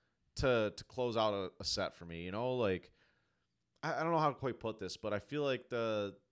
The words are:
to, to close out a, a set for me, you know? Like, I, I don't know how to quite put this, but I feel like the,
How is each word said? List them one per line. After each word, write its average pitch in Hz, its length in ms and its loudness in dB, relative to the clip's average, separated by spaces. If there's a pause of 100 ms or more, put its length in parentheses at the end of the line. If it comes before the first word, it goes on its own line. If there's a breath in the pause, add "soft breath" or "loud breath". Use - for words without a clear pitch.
(380)
to, 117 380 4
to - 100 -14
close 123 320 -2
out 110 160 4
a, 95 260 -4
a - 40 -10
set - 320 -2
for 87 100 -16
me, 85 180 -8
you 90 80 -6
know? 120 240 -2
Like, 98 340 0 (960)
I, 147 160 -2
I 151 40 0
don't 165 80 0
know 165 80 4
how 156 100 4
to 131 60 -2
quite 127 240 -4
put 110 200 -4
this, 92 180 -6
but 104 160 -2
I 104 60 0
feel 147 240 -4
like 131 260 0
the, 107 460 -2 (160)